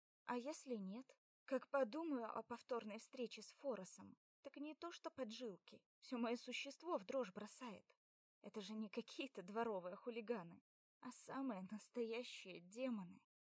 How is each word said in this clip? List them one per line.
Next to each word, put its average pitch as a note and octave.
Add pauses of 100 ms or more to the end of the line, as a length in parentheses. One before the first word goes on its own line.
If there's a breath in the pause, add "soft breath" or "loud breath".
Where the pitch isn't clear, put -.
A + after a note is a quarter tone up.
(260)
А B3
если C4
нет? G#3 (400)
Как B3+
подумаю C4+
о A3
повторной A3+
встрече A3+
с G#3 (100)
Форосом, G3+ (280)
так C#4+
не D4
то E4+
что -
поджилки, A3+ (200)
всё -
моё A#3
существо C#4
в G3
дрожь B3
бросает. - (460)
Это G#3
же G3+
не G#3+
какие-то -
дворовые G3
хулиганы, G#3+ (380)
а B3+
самые A#3
настоящие A3
демоны. G3+ (240)